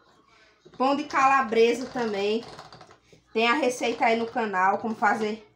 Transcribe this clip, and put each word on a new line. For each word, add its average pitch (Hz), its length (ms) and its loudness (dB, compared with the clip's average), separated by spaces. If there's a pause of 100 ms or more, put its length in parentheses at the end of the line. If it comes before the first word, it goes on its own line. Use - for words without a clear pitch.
(760)
Pão 262 180 2
de 294 100 -4
calabresa 254 840 2
também. 214 560 -4 (920)
Tem 226 140 2
a 240 60 2
receita 247 520 -2
aí 226 120 2
no 233 100 -4
canal, 196 520 0
como 220 140 -4
fazer 220 640 -2